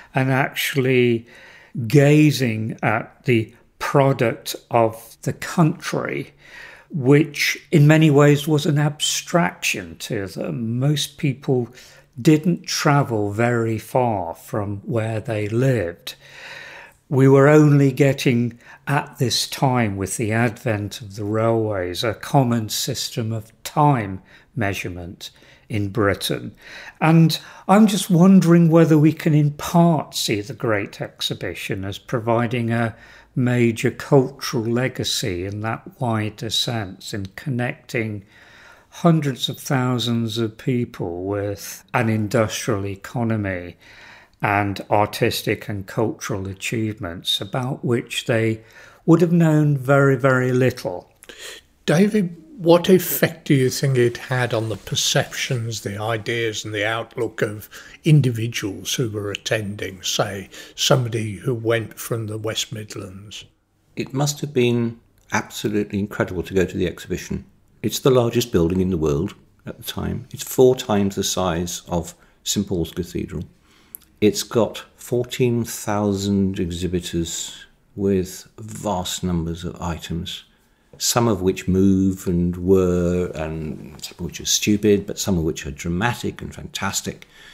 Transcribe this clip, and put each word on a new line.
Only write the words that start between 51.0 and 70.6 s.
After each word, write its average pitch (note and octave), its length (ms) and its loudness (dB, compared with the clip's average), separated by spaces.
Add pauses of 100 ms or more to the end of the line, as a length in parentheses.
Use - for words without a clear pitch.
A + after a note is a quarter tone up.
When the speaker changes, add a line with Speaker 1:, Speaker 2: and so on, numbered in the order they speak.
Speaker 2:
David, G3 480 2 (200)
what E3+ 320 4
effect - 580 2
do D3+ 100 4
you B2+ 160 2
think C3+ 260 0
it A#2+ 200 2
had B2 360 -4
on A2+ 160 -2
the G2+ 80 -6
perceptions, - 1040 -4
the G2+ 180 -8
ideas A2+ 640 -4
and G#2+ 80 -10
the G#2 140 -2
outlook A2+ 560 -6
of G#2+ 260 -6 (360)
individuals A#2 920 0
who B2 160 -2
were G2+ 220 -8
attending, G2+ 720 -6
say, G2+ 460 -4 (260)
somebody A2+ 640 0
who A#2+ 180 -2
went A2+ 420 -2
from A2+ 300 -6
the G#2+ 100 -8
West G#2+ 340 -6
Midlands? G2+ 720 -14 (520)
Speaker 3:
It - 180 -8
must D3 280 -2
have D3 120 -8
been A#2+ 460 0 (320)
absolutely G#2 640 -4
incredible G2 460 -4
to F#2+ 100 -12
go F#2 120 2
to F2 120 -6
the F#2 100 0
exhibition. - 580 -8 (360)
It's - 180 -4
the C#3+ 120 4
largest A#2+ 420 2
building F2 260 2
in F#2 120 0
the F2+ 60 0
world D#2 380 -2 (300)
at - 120 -14
the - 60 -20
time. - 480 -8
It's - 120 -12
four B2+ 300 4